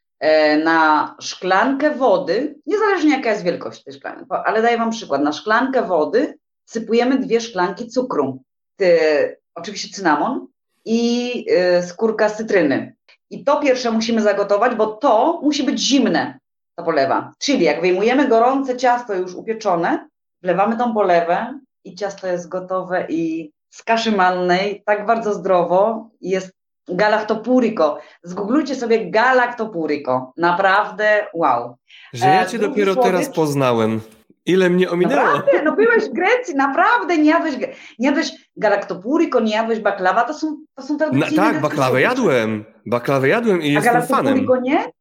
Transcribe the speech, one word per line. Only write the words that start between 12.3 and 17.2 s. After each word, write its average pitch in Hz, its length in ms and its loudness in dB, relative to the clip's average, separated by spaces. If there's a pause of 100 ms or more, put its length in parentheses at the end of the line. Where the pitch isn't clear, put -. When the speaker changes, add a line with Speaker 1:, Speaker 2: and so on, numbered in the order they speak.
Speaker 1:
cytryny. 156 580 0 (340)
I - 140 -14
to 294 160 2
pierwsze 247 320 0
musimy 220 300 0
zagotować, 202 540 2
bo 214 120 0
to 262 560 2
musi 294 200 0
być 226 240 -2
zimne, 196 520 0 (360)
ta 170 80 -12
polewa. 135 560 0